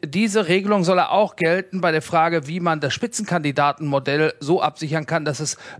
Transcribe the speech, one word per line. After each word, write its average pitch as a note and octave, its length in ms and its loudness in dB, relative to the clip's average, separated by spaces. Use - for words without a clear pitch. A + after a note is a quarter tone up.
diese G3 420 0
Regelung G3 380 2
soll F3+ 160 4
auch G3+ 340 2
gelten F3+ 460 -2
bei F3 100 2
der D#3 100 2
Frage, E3 460 0
wie F3 140 -4
man E3 180 0
das C#3+ 140 -2
Spitzenkandidatenmodell D3 1500 0
so D3+ 220 0
absichern D3+ 440 -2
kann, D#3 200 -2
dass D3+ 160 -4
es - 160 -6